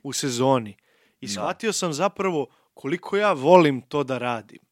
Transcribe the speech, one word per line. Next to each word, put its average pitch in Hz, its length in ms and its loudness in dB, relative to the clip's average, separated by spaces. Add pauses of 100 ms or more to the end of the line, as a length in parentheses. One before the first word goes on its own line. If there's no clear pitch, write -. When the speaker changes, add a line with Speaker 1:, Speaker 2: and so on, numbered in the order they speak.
Speaker 1:
u 139 100 -12
sezoni. 123 640 -2 (440)
I 101 60 -14
Speaker 2:
Da. 101 60 -10
Speaker 1:
shvatio 180 400 -6
sam 175 200 -4
zapravo 175 540 -4 (280)
koliko 170 420 -6
ja 202 160 2
volim 147 480 6
to 143 240 -4
da 127 140 -6
radim. 117 400 -8 (140)